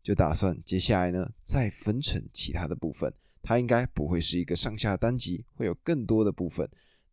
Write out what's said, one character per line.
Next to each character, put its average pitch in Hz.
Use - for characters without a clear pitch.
就 101
打 82
算 92
接 92
下 95
来 90
呢 90
再 123
分 110
成 -
其 -
他 87
的 82
部 80
分， -
它 117
应 123
该 120
不 76
会 85
是 87
一 87
个 87
上 110
下 104
单 120
集， -
会 110
有 107
更 147
多 110
的 104
部 87
分。 78